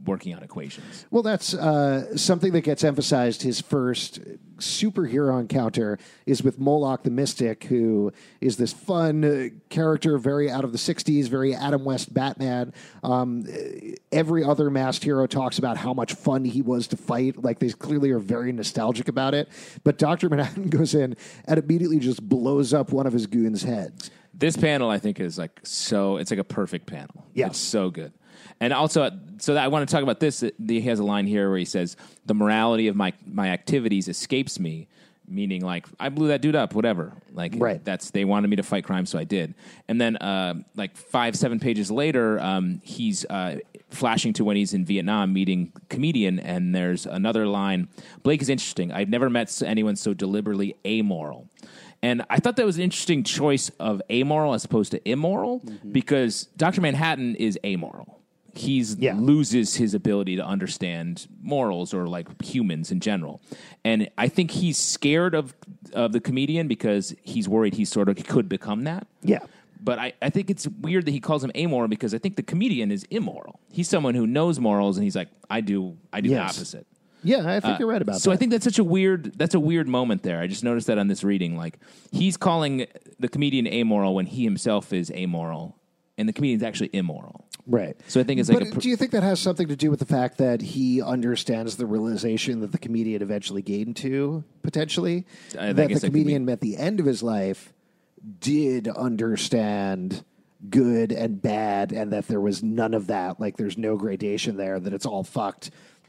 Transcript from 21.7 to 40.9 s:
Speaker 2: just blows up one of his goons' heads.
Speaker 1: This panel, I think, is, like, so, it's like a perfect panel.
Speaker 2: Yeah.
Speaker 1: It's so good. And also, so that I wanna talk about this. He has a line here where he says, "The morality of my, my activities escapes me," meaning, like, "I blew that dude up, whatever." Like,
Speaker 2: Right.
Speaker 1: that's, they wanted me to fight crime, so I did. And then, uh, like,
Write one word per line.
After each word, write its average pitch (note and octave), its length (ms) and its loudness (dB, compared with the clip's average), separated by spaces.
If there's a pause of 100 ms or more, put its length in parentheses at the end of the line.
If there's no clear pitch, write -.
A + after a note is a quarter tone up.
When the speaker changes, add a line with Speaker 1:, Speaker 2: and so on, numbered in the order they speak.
Speaker 2:
just B2 300 -2
blows C3 440 2
up C#3 200 2
one C3+ 140 2
of B2 40 -2
his A2+ 160 0
goons' A2 360 0
heads. A2 460 -6 (220)
Speaker 1:
This D#3+ 240 0
panel, C#3+ 340 2
I G2+ 100 2
think, G#2 200 -2
is, F2 180 -6
like, E2 260 -8
so, G2 540 0
it's E2+ 140 -4
like G2+ 80 -2
a F#2+ 60 0
perfect F2+ 400 -6
panel. - 480 -14
Speaker 2:
Yeah. B2 140 0
Speaker 1:
It's - 100 -8
so F#2+ 320 -2
good. E2 240 -12 (480)
And A#2+ 100 2
also, D3 380 2 (300)
so D3 160 0
that D3 80 4
I C3 60 2
wanna D3 160 0
talk C#3+ 180 2
about B2 180 0
this. D3 220 0 (220)
He A2+ 160 0
has A#2 180 0
a G#2 40 0
line G2+ 240 0
here G2+ 220 2
where F#2+ 80 2
he F2+ 80 -2
says, F2 320 -4 (280)
"The A2 80 0
morality A2 540 4
of G2 80 2
my, F#2+ 180 0 (120)
my F#2+ 240 -2
activities G2 580 0
escapes C3+ 520 -4
me," D#2+ 280 -6 (400)
meaning, F#2+ 340 -4
like, F2+ 260 -6 (120)
"I C3 100 -4
blew D3+ 180 0
that F3+ 140 2
dude D3+ 140 2
up, A2 180 2
whatever." G#2 400 0 (200)
Like, E2+ 240 -6
Speaker 2:
Right. A2+ 260 0
Speaker 1:
that's, - 280 -6
they G2 120 0
wanted G2+ 260 4
me G#2 80 2
to G2 60 0
fight G2 220 -2
crime, F#2 200 -2
so - 140 -4
I E2+ 60 -4
did. E2 300 -2 (320)
And A2+ 120 0
then, A2+ 180 2
uh, F#2 380 -2 (200)
like, G3+ 200 -8